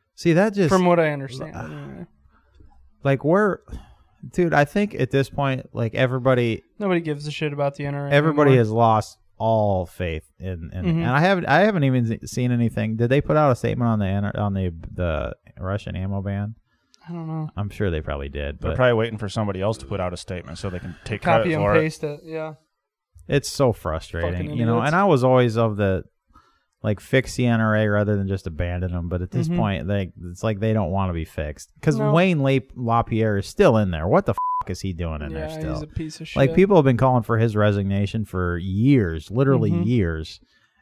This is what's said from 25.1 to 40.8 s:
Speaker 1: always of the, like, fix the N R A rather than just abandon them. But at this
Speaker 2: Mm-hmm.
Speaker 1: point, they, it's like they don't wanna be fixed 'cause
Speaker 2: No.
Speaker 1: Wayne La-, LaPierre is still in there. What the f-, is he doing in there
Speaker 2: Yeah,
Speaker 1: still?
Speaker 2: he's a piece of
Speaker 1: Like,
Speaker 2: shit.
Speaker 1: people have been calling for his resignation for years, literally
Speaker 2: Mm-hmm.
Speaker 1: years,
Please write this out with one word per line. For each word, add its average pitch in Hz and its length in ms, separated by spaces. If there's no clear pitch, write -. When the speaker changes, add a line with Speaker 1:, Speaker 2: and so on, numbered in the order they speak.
Speaker 1:
always 123 340
of 110 200
the, 98 260
like, 107 160
fix - 360
the 127 100
N 117 160
R 110 140
A 107 120
rather 104 300
than 98 100
just 95 180
abandon 87 460
them. 87 160
But 87 140
at 90 100
this - 160
Speaker 2:
Mm-hmm. 175 100
Speaker 1:
point, 95 300
they, 98 240
it's 90 140
like 110 160
they 110 140
don't 98 180
wanna 95 220
be 82 120
fixed - 460
'cause 147 160
Speaker 2:
No. 214 140
Speaker 1:
Wayne 170 280
La-, 135 200
LaPierre 113 640
is 95 100
still 147 300
in 101 140
there. 80 160
What 165 180
the - 80
f-, - 360
is 92 120
he 95 100
doing 80 300
in 78 120
there 78 140
Speaker 2:
Yeah, 156 120
Speaker 1:
still? 156 160
Speaker 2:
he's 151 80
a 151 40
piece 156 320
of 160 160
Speaker 1:
Like, 139 140
Speaker 2:
shit. 165 80
Speaker 1:
people 196 180
have 156 80
been 131 140
calling 127 260
for 117 140
his 113 180
resignation 101 680
for 87 320
years, 95 760
literally 135 400
Speaker 2:
Mm-hmm. 170 120
Speaker 1:
years, 85 580